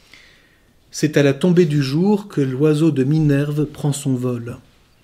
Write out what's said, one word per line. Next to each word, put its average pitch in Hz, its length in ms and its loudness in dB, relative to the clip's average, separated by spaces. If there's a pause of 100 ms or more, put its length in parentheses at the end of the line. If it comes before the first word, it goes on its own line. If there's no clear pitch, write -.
(920)
C'est 151 260 -2
à 143 60 4
la 139 100 2
tombée 175 320 2
du 147 160 0
jour 180 460 0
que - 140 -4
l'oiseau 151 500 2
de 131 120 0
Minerve 147 600 0
prend 147 280 -4
son 135 200 -4
vol. » 123 440 -6 (460)